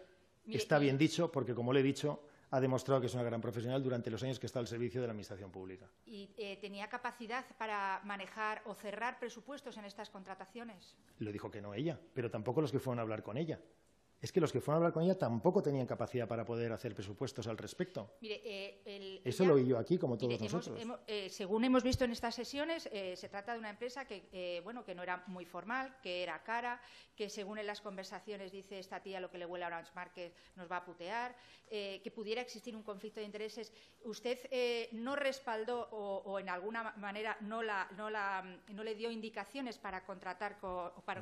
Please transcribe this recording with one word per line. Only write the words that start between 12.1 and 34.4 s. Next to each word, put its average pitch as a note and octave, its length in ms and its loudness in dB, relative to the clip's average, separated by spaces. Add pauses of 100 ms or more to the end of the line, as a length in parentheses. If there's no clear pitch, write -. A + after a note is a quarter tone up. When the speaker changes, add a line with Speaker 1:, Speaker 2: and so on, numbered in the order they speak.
Speaker 2:
pero A#2+ 160 0
tampoco A#2 320 2
los C3+ 100 2
que C#3 60 4
fueron B2 220 2
a - 20 2
hablar A2 220 0
con G#2 140 -4
ella. D#3 220 0 (600)
Es B2+ 100 -4
que - 80 4
los D3+ 140 6
que B2 80 2
fueron D3 140 4
a - 20 8
hablar E3+ 160 6
con D#3+ 100 4
ella F#3 140 6
tampoco C#3 440 6
tenían C3+ 240 4
capacidad A#2 440 0
para A2+ 160 0
poder A#2 260 0
hacer A2 240 -2
presupuestos A2 520 -4
al A2 100 -2
respecto. - 640 -4
Speaker 1:
Mire, G#3+ 240 -6
eh, G3+ 400 -8
el, G3 400 -10
Speaker 2:
Eso C3 180 4
Speaker 1:
ella F#3 60 10
Speaker 2:
lo D3 60 10
oí B2+ 120 8
yo B2+ 100 6
aquí, A2+ 200 4
como B2 180 2
Speaker 1:
mire, A#2+ 220 2
Speaker 2:
todos - 20 -8
Speaker 1:
hemos, G#2+ 140 -2
Speaker 2:
nosotros. D3+ 280 -4
Speaker 1:
hemos, A3+ 260 -6
eh, G#3 220 -4
según G#3 360 0
hemos B3+ 180 8
visto B3+ 220 4
en A#3+ 80 4
estas A#3 200 -2
sesiones, C#4+ 600 -2
eh, F#3 240 -2
se F#3+ 100 -10
trata G3+ 240 -6
de A#3 80 -4
una A3 100 -6
empresa B3 360 -6
que, G3+ 260 -12
eh, F3 320 -2
bueno, A#3 220 -8
que F#3 100 -8
no F3+ 80 -8
era F3+ 240 -2
muy F3+ 160 -8
formal, A#3+ 580 -4
que F3+ 220 0
era D#3+ 180 -4
cara, A#3+ 380 -2 (380)
que G3+ 120 -2
según G#3 280 -6
en G#3 100 -4
las G3+ 140 -4
conversaciones F#3+ 720 -8
dice, G3 260 -10
"Esta F#3 240 -8
tía F#3+ 160 -6
lo F3+ 100 -4
que F#3 80 -12
le F3 80 -4
huele F3 200 -4
a - 20 -2
Orange E3+ 260 -6
Márquez F3 400 -10 (220)
nos F3+ 160 -10
va F3+ 60 2
a F3+ 80 -4
putear", G#3+ 500 -4 (340)
eh, G3+ 320 -4
que A3+ 80 -8
pudiera A3 320 -2
existir A#3+ 360 -10
un G#3+ 60 -12
conflicto G#3 360 -8
de G#3 60 -4
intereses. G#3+ 480 -6 (320)
¿Usted, A#3+ 340 0 (120)